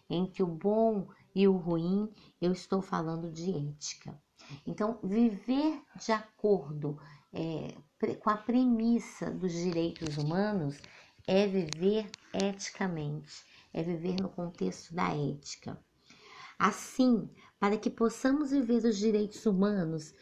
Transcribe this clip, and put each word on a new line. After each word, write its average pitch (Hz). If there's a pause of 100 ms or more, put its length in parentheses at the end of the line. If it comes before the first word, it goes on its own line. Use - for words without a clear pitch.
entre 185
o 185
bom 208 (260)
e 196
o 190
ruim, 175 (320)
eu 180
estou 190
falando 165
de 165 (200)
ética. - (480)
Então, 214
viver 240 (160)
de -
acordo, 151 (320)
é, 160 (240)
pre-, 233
com -
a 208
premissa 233
dos 175
direitos 165
humanos 165 (480)
é 196
viver 190 (240)
eticamente, 175 (280)
é -
viver 175
no 190
contexto 180
da 180
ética. 143 (800)
Assim, 208 (280)
para 202
que 214
possamos 269
viver 240
os 220
direitos 208
humanos, 185